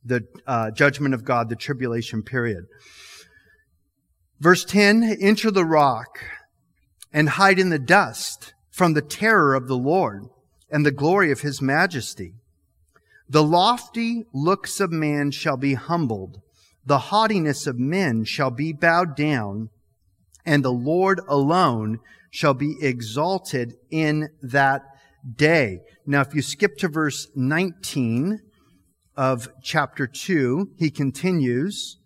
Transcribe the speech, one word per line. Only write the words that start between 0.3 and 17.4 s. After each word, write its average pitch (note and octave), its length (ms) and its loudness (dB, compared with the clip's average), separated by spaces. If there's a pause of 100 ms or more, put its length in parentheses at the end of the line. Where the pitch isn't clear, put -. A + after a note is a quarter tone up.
uh, A#2 240 -4
judgment C3+ 460 0
of A2+ 100 -10
God, A#2+ 240 -2
the A#2 60 -4
tribulation A#2 680 -6
period. A2 440 -4 (1700)
Verse F3 240 4
ten, G#3 560 4
"Enter G#3+ 300 2
the F#3+ 160 2
rock C#3+ 540 2 (920)
and D3+ 180 2
hide F#3+ 280 4
in F#3 120 2
the D#3 100 0
dust C#3 760 0 (160)
from E3+ 240 2
the D3+ 80 2
terror D#3+ 540 2
of B2 120 -4
the C3 100 -2
Lord B2+ 480 -2 (440)
and D3+ 160 2
the C#3+ 60 4
glory D#3 400 2
of C3 100 -2
his C#3 220 -6
majesty. C3+ 720 -2 (920)
The D3+ 160 4
lofty A3+ 880 0
looks E3 480 -2
of F#3+ 120 0
man D3 400 0
shall C#3+ 260 -4
be C3+ 160 0
humbled. A#2 680 -4 (440)
The C3+ 140 4
haughtiness G3+ 680 0